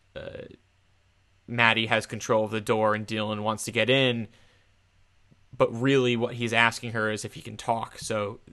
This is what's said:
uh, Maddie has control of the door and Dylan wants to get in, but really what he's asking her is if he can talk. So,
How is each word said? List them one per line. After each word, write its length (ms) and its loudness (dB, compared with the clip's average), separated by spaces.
uh, 280 -14
Maddie 360 4
has 180 2
control 400 0
of 60 -8
the 100 -2
door 340 2
and 100 -6
Dylan 360 -4
wants 240 -4
to 60 -8
get 180 2
in, 400 2
but 180 2
really 420 2
what 200 -2
he's 180 -4
asking 380 2
her 200 0
is 140 -6
if 80 -10
he 80 -16
can 160 -14
talk. 420 -4
So, 400 -4